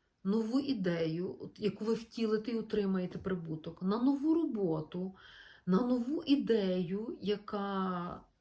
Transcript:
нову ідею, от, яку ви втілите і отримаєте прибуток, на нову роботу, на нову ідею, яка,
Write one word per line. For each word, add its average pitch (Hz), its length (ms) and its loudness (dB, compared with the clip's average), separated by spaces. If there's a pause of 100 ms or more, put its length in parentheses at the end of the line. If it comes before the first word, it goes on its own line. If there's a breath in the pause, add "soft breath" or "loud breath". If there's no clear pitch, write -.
(240)
нову 220 360 2
ідею, 175 800 0
от, 151 200 -14
яку 202 240 -2
ви 226 100 2
втілите 220 560 -2
і 226 80 -2
отримаєте 190 600 0
прибуток, 165 640 -6
на 202 200 2
нову 277 320 4
роботу, 190 840 0 (500 loud breath)
на 185 140 6
нову 247 420 0
ідею, 202 1000 2
яка, 196 1000 -2 (200)